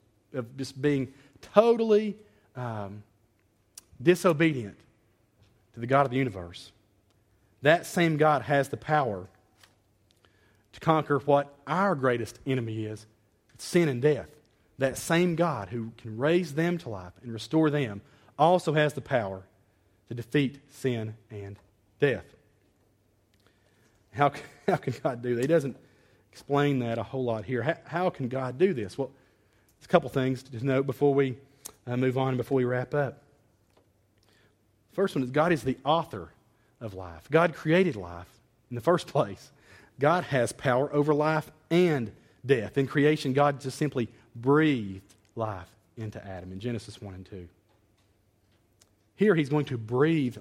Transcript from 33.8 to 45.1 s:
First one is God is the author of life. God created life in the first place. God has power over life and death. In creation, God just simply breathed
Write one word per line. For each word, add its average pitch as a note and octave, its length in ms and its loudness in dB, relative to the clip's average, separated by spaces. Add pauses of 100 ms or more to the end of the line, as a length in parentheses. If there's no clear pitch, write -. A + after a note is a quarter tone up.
First F#3+ 220 -2
one C#3 80 0
is B2+ 80 -6
God D#3 220 2
is D3+ 100 -2
the B2+ 220 -4
author C#3 460 -2 (500)
of G#2 140 -12
life. F2 360 -14
God D#3+ 240 4
created E3 420 2
life F2 320 -12 (420)
in B2 40 -10
the A#2 60 -8
first D#3+ 260 2
place. G#2+ 460 -4 (480)
God D#3 240 2
has B2 280 0
power C3+ 400 0
over D3 220 2
life D3+ 360 0 (200)
and D#3 400 2 (340)
death. B2 340 2
In C#3 80 2
creation, D3 460 2
God C#3 280 2
just C3 180 -8
simply C#3 300 -2 (260)
breathed B2 800 2 (220)